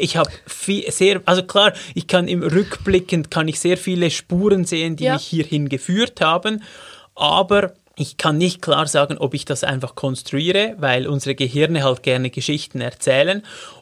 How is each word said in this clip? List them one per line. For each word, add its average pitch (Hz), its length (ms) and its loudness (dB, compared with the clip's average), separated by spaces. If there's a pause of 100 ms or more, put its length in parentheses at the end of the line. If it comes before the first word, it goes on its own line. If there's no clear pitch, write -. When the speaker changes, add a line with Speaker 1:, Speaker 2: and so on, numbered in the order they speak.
Speaker 1:
ich 165 160 -2
habe 165 100 2 (160)
viel, - 460 -6
sehr, 190 340 2
also 185 200 2
klar, 202 280 4 (220)
ich - 140 -6
kann 180 200 2
im 175 140 0
Rückblickend, 180 880 0
kann 160 180 0
ich 156 120 -4
sehr 180 180 2
viele 180 320 0
Spuren 190 560 2
sehen, 165 300 -2
die 151 80 -4
Speaker 2:
Ja. 254 100 2
Speaker 1:
mich - 100 -4
hierhin 151 460 -2
geführt 180 500 -2
haben. 180 420 0 (520)
Aber 190 580 2 (280)
ich - 160 -8
kann 156 220 0
nicht 175 240 0
klar 151 240 2
sagen, 147 320 0
ob 139 160 -2
ich 143 100 -6
das - 200 -4
einfach 131 320 -4
konstruiere, 175 840 -2
weil 143 300 0
unsere 139 260 -2
Gehirne 143 480 0
halt 127 220 0
gerne 127 260 0
Geschichten 139 500 -6
erzählen, 143 640 0 (400)